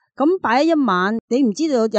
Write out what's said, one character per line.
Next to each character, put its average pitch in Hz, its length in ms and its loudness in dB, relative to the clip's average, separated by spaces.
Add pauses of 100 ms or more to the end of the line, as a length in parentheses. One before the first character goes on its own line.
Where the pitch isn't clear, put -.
(140)
咁 262 100 -4 (180)
擺 247 200 2
咗 - 40 2
一 320 200 0
晚， 196 300 0 (120)
你 254 140 0
唔 233 100 2
知 302 200 -4
道 254 80 0
有 226 80 0 (100)